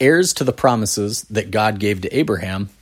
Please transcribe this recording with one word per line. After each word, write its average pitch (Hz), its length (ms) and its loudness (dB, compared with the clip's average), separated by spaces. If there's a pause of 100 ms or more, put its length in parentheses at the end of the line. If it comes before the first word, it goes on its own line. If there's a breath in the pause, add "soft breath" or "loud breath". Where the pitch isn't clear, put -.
heirs 165 340 4
to 143 100 -2
the 127 80 2
promises 110 800 0
that 104 220 -4
God 107 260 0
gave 101 220 -2
to 98 140 -6
Abraham 98 560 -2 (120)